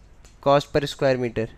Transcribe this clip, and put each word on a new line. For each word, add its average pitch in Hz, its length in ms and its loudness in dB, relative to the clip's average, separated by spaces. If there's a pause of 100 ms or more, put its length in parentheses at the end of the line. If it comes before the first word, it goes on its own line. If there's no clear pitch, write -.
(420)
cost 143 300 2
per 147 120 0
square 135 320 0
meter. 113 420 -4